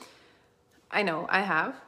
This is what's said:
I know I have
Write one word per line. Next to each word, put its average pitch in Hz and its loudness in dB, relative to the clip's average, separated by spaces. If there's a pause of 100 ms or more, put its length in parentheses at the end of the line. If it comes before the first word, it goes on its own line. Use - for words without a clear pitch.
(920)
I 208 2
know 165 -2
I 190 2
have 190 0 (120)